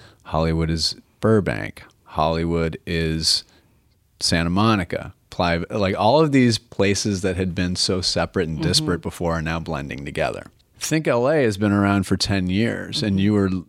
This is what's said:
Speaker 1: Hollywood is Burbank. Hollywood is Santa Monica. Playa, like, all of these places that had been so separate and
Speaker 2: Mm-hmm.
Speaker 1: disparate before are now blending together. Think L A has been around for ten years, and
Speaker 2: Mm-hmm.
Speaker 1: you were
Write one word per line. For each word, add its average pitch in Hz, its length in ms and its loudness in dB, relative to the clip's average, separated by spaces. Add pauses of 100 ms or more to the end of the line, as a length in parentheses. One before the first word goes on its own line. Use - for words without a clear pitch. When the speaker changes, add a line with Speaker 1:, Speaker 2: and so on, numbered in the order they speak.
(240)
Speaker 1:
Hollywood 80 460 0
is 80 260 -2 (240)
Burbank. 73 640 0 (220)
Hollywood 82 800 0
is 82 580 -2 (760)
Santa 85 300 0
Monica. 98 640 0 (160)
Playa, 85 400 0
like, 101 280 -2
all 113 240 4
of 156 100 2
these 123 260 4
places 98 640 0
that 95 140 -2
had 92 180 -2
been 90 220 -2
so 92 260 -2
separate 87 460 -2
and 80 100 -4
Speaker 2:
Mm-hmm. 80 100 -2
Speaker 1:
disparate 85 340 0
before 85 320 -4
are 82 80 -2
now 82 180 -4
blending 71 460 -8
together. 67 420 -6 (320)
Think 156 280 -2
L 123 220 2
A 156 140 2
has 107 140 0
been 104 140 2
around 101 360 2
for 95 100 2
ten 95 300 0
years, 101 560 -2
and 104 100 0
Speaker 2:
Mm-hmm. 95 60 2
Speaker 1:
you 104 140 4
were 98 160 2 (200)